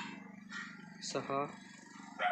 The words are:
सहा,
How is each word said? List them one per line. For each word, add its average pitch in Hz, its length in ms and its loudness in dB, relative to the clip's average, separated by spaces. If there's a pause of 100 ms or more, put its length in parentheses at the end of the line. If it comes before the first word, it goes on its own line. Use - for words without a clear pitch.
(1040)
सहा, 139 400 4 (880)